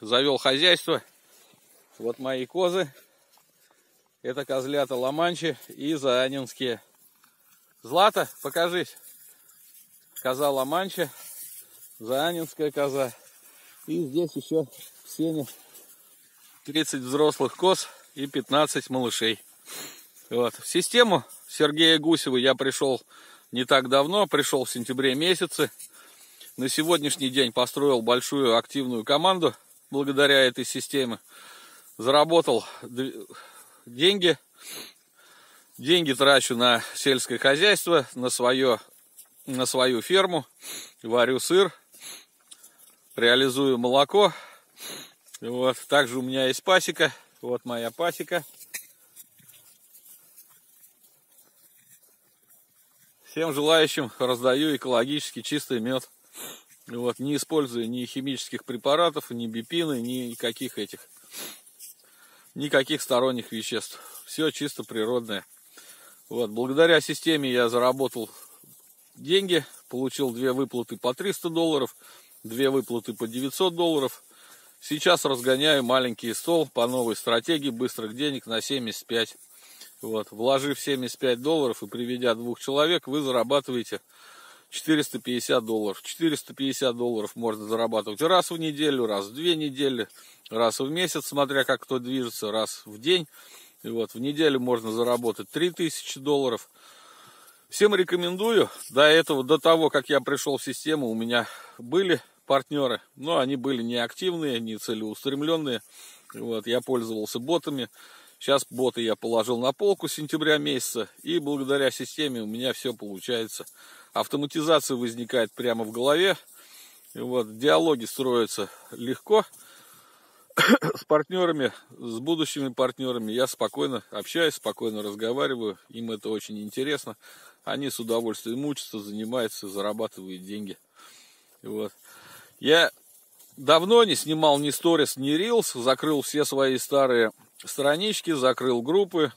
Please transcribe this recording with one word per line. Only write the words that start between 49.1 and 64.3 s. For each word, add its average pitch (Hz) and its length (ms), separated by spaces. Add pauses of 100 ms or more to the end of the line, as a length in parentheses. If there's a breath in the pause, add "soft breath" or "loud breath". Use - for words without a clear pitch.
Всем 156 280
желающим 147 680
раздаю 127 560
экологически 127 680
чистый 139 380
мед. 127 280 (800 loud breath)
Вот. 120 320
Не 143 180
используя 127 500
ни 123 180
химических 131 600
препаратов, 147 640
ни 117 160
бипины, 127 540
никаких 120 800
этих, - 220 (1500 loud breath)
никаких 143 480
сторонних 123 500
веществ. 110 480 (260 loud breath)
Все 156 240